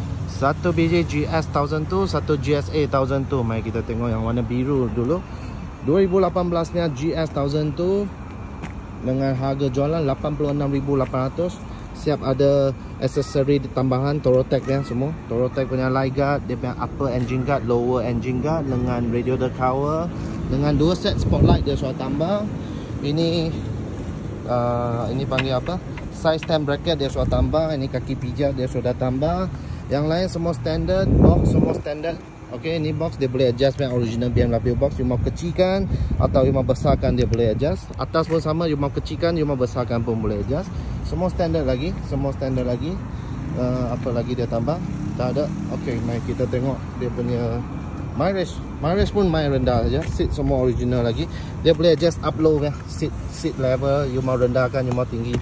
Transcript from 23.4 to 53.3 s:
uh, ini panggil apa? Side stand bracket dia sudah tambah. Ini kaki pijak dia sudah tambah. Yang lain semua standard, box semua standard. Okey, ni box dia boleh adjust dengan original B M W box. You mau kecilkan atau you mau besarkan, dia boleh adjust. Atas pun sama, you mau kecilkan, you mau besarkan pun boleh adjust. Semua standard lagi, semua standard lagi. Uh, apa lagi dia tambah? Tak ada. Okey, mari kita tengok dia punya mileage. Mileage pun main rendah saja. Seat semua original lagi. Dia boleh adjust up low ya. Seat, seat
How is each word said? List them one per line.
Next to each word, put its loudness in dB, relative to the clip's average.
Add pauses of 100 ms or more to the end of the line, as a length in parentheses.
uh, 0
ini -2
panggil 0
apa? -2 (400)
Side 2
stand 0
bracket 0
dia 0
sudah -2
tambah. 2
Ini -2
kaki -4
pijak -2
dia -2
sudah -2
tambah. 0 (400)
Yang 0
lain 2
semua -2
standard, 0
box 8
semua 4
standard. -4 (320)
Okey, -4
ni -2
box -2
dia 0
boleh 2
adjust 2
dengan 0
original 0
B 4
M 2
W 2
box. 0
You 2
mau 2
kecilkan 0 (320)
atau 4
you 4
mau 2
besarkan, 2
dia 4
boleh 2
adjust. -2
Atas -2
pun 0
sama, 0
you 0
mau -2
kecilkan, -2
you 2
mau 0
besarkan 0
pun 0
boleh 0
adjust. -2 (400)
Semua 0
standard 0
lagi, 0
semua -2
standard -2
lagi. -2 (640)
Uh, 0
apa -2
lagi -2
dia -2
tambah? 0 (400)
Tak 0
ada. 0 (240)
Okey, -4
mari -2
kita 0
tengok 0 (240)
dia -2
punya 0 (720)
mileage. 0 (280)
Mileage 2
pun 4
main 4
rendah 2
saja. 2
Seat 0
semua 2
original 2
lagi. 0 (360)
Dia 4
boleh 6
adjust 2
up -2
low 6
ya. 0 (160)
Seat, -4 (160)
seat -4